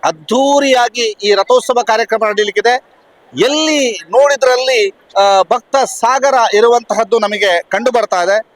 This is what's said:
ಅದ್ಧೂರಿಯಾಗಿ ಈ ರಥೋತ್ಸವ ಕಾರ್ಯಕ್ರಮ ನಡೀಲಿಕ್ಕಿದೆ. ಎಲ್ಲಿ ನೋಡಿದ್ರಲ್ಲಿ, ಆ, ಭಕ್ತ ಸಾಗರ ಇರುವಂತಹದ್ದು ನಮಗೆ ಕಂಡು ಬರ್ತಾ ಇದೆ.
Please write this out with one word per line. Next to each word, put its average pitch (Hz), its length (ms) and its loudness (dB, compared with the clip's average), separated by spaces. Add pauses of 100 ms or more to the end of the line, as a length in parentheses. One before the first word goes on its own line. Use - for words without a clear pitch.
ಅದ್ಧೂರಿಯಾಗಿ 247 960 0
ಈ 208 320 -2
ರಥೋತ್ಸವ 208 480 0
ಕಾರ್ಯಕ್ರಮ 220 460 -2
ನಡೀಲಿಕ್ಕಿದೆ. 208 460 -2 (680)
ಎಲ್ಲಿ 294 480 0
ನೋಡಿದ್ರಲ್ಲಿ, 254 1000 0
ಆ, 196 520 0
ಭಕ್ತ 240 340 -2
ಸಾಗರ 262 580 0 (200)
ಇರುವಂತಹದ್ದು 226 640 0
ನಮಗೆ 196 440 -2
ಕಂಡು 226 280 -2
ಬರ್ತಾ 208 320 -2
ಇದೆ. 202 340 -2